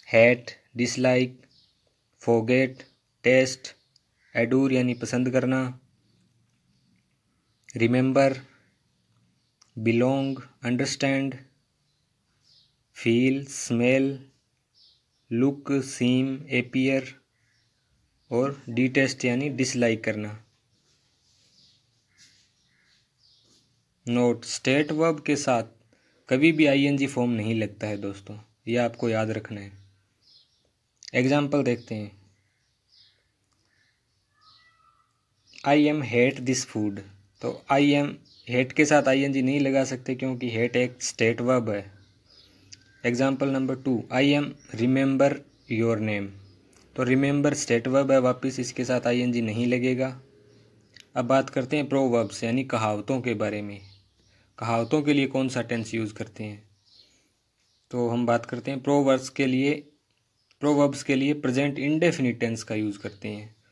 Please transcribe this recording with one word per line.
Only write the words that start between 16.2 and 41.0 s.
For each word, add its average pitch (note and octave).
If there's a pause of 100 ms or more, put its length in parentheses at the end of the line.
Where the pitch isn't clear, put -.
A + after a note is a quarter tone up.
अपीयर C3 (1120)
और C3+
डिटेस्ट C3
यानी B2+
डिसलाइक A#2+
करना। G#2+ (3500)
नोट, A#2+
स्टेट D3
वर्ब D#3
के D3
साथ B2+ (680)
कभी C#3+
भी D#3
आईएनजी C#3
फॉर्म B2
नहीं A2+
लगता G#2+
है G#2
दोस्तों, G2 (280)
ये A#2
आपको A#2+
याद A2
रखना A2
है। G2 (1400)
एग्जांपल C#3
देखते A#2+
हैं, G#2 (3500)
"I D3
am D3+ (120)
hate B2+
this B2+
food।" G#2 (420)
तो -
I C#3
am C#3+ (420)
hate C3
के D#3
साथ D3
आईएनजी C3+
नहीं C3+
लगा C3+
सकते, B2+
क्योंकि B2+
हेट A#2
एक B2